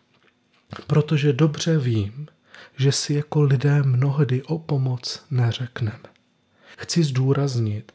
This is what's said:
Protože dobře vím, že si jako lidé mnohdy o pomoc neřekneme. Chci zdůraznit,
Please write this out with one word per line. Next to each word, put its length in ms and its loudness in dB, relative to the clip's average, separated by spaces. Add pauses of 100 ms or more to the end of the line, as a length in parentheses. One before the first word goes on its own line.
(880)
Protože 460 2
dobře 440 0
vím, 500 -2 (500)
že 140 2
si 220 -4
jako 280 0
lidé 420 4
mnohdy 600 2
o 160 -6
pomoc 720 -4
neřekneme. 760 -4 (680)
Chci 260 -2
zdůraznit, 920 -2